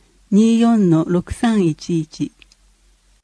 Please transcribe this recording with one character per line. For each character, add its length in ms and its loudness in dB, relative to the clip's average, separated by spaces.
二 280 2
四 320 2
の 160 2
六 260 -4
三 340 -2
一 340 -4
一。 320 -10